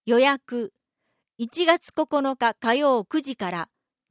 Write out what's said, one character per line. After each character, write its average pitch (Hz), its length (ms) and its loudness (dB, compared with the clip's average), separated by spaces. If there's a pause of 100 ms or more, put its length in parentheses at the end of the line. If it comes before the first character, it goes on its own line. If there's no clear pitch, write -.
予 233 140 4
約、 262 520 0 (680)
一 269 280 -4
月 339 260 2
九 302 300 -2
日 254 320 0
火 233 220 -2
曜 262 280 2
九 311 180 -2
時 269 140 -10
か 185 140 -6
ら、 170 200 -8 (420)